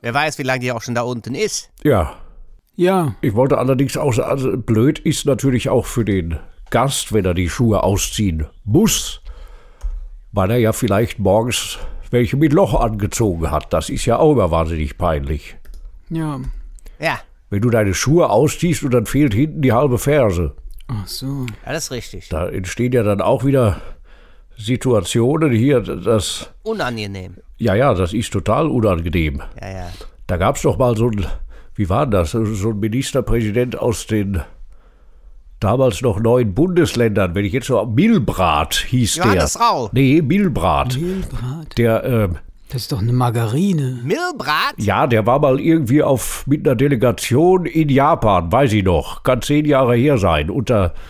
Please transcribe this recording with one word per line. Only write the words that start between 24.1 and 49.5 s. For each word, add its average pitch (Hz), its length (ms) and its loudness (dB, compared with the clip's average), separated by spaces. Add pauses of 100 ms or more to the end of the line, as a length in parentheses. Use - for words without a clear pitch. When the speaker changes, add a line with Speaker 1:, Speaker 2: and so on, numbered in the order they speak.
Speaker 2:
Situationen 120 960 0
hier, 120 300 4
das 95 680 -2 (140)
Speaker 1:
Unangenehm. 107 720 -6 (220)
Speaker 2:
Ja, 101 180 0
ja, 127 180 4
das 90 200 0
ist 110 180 -4
total 110 360 0
unangenehm. 85 720 0 (200)
Speaker 1:
Ja, 95 80 -12
ja. 92 200 -12 (380)
Speaker 2:
Da 90 100 -2
gab's 104 240 0
doch 135 160 0
mal 123 180 2
so 117 140 0
ein, 101 160 -4 (500)
wie 98 140 -2
war 135 180 0
das? 95 240 2
So 110 380 -2
ein 104 100 -4
Ministerpräsident 117 960 0
aus - 300 -2
den 101 320 -2 (1200)
damals 117 420 2
noch 110 200 0
neuen 113 320 2
Bundesländern, 117 840 2
wenn 101 80 0
ich 98 80 -2
jetzt 123 160 -4
so, 113 180 2
Milbrat 104 880 2
hieß 123 420 0
Speaker 1:
Johannes 95 360 2
Speaker 2:
der. - 80 -4
Speaker 1:
Rau. 170 300 0
Speaker 2:
Nee, 135 300 4
Milbrat. 123 760 0
Speaker 3:
Milbrat? 160 800 -6
Speaker 2:
Der, 113 260 2
ähm, 107 340 0 (320)
Speaker 3:
Das 127 140 -8
ist - 80 -8
doch 95 100 -4
eine 117 120 0
Margarine. 127 880 0
Speaker 1:
Milbrat? 240 720 -2
Speaker 2:
Ja, 107 300 2
der 107 180 2
war 131 140 4
mal 143 200 4
irgendwie 151 440 2
auf, - 420 -2
mit 131 220 0
einer 120 80 2
Delegation 139 880 2
in 151 240 0
Japan, 120 600 4
weiß 120 220 4
ich 104 100 4
noch, 85 400 0
kann 127 180 2
zehn 151 240 2